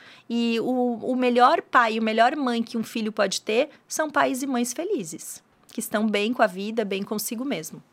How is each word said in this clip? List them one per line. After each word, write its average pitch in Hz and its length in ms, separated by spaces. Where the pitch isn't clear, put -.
e 233 300
o, 247 360
o 220 200
melhor 254 460
pai 233 320
e 226 60
a - 20
melhor 226 340
mãe 247 260
que 233 160
um 220 60
filho 220 300
pode 202 260
ter 240 300
são 311 240
pais 269 320
e 269 40
mães 247 260
felizes, 302 680
que - 80
estão 214 260
bem 208 280
com 247 80
a 220 60
vida, 208 360
bem 196 180
consigo 220 440
mesmo. 160 360